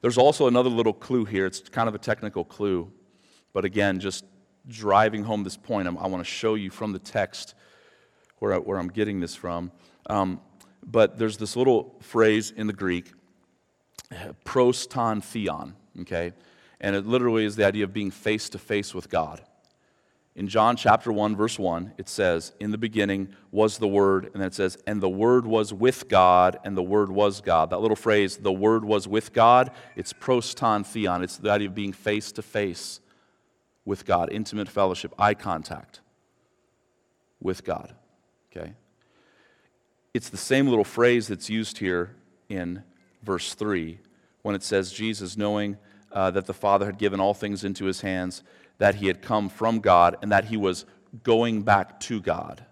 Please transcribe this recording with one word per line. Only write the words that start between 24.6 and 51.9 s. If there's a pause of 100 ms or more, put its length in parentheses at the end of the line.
"And
the
Word
was
with
God,
and
the
Word
was
God."
That
little
phrase,
"The
Word
was
with
God," (240)
it's
pros
ton
theon.
It's
the
idea
of
being
face
to
face (840)
with
God,
intimate
fellowship,
eye
contact (1400)
with
God, (560)
okay? (1400)
It's
the
same
little
phrase
that's
used
here (360)
in (400)
verse
three (420)
when
it
says,
Jesus,
knowing, (340)
uh,
that
the
Father
had
given
all
things
into
his
hands, (340)
that
he
had
come
from
God
and
that
he
was (380)
going
back